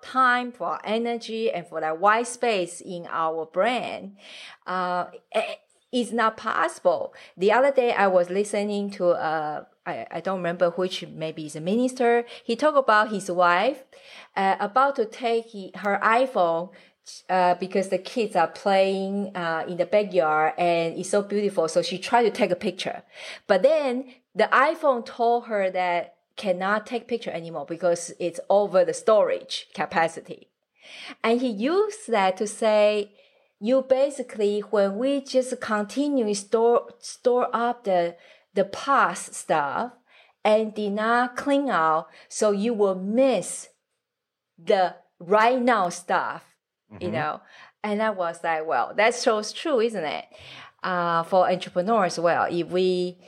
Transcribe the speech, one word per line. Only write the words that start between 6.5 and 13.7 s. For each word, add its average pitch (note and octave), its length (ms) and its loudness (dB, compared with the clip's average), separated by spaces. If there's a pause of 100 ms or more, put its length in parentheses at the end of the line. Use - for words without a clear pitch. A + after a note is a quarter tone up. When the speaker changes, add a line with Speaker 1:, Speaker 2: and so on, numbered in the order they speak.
Speaker 1:
The F#3+ 160 4
other C4 180 4
day B3 220 2
I G3 160 4
was F3 220 4
listening G3+ 640 -2
to, F3 180 0
uh, D#3 540 -2 (220)
I, A2+ 240 -8
I E3+ 100 -8
don't F#3+ 180 -4
remember F3 320 0
which, F#3 360 -4
maybe D#3 400 -8
it's D3 80 -14
a D#3 60 -8
minister. A#3 640 2 (180)
He A#3 140 -2
talked D4 200 2
about A3 360 4
his F#3+ 180 -6
wife, F3+ 540 2 (520)